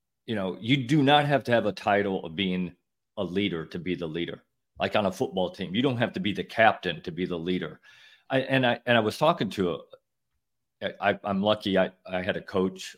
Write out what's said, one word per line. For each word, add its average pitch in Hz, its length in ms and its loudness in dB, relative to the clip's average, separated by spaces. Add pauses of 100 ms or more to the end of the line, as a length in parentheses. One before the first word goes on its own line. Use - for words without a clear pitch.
(280)
You 113 80 -4
know, 95 240 -2
you 123 260 0
do 147 160 4
not 143 240 6
have 143 200 2
to 120 60 0
have 113 140 4
a 104 60 2
title 101 540 0
of 80 100 -12
being 92 380 -2 (440)
a 104 60 -4
leader 87 440 -2
to 92 120 -10
be 85 160 -4
the 80 120 -6
leader. 82 360 -8 (360)
Like 98 160 -2
on 107 100 2
a 95 60 2
football 92 380 -2
team, 87 260 -8
you 120 60 2
don't 127 160 0
have 117 160 0
to 98 80 -6
be 101 100 -2
the 92 120 -6
captain 98 580 2
to 90 100 -10
be 87 140 -4
the 90 120 -6
leader. 85 440 -4 (480)
I, 135 100 0
and 131 260 0
I, 120 200 2
and 120 120 4
I 113 40 4
was 107 160 0
talking 151 340 2
to 87 300 -2 (1000)
a, 101 100 -6 (100)
I, 98 240 2
I'm 98 160 0
lucky. 104 360 2
I, 92 140 4 (180)
I 92 120 -2
had 92 160 -2
a 82 40 -6
coach, 95 560 -4